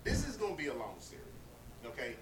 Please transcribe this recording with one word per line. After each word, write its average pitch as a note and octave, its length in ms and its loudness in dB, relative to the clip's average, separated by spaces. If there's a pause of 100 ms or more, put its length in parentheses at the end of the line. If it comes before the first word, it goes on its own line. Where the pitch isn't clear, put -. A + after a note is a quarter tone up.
This - 240 6
is A#3+ 100 -2
gonna G#3 180 4
be D3 120 2
a C3 60 2
long G#2+ 260 -2
series, - 260 -12 (600)
okay? A#2+ 360 -2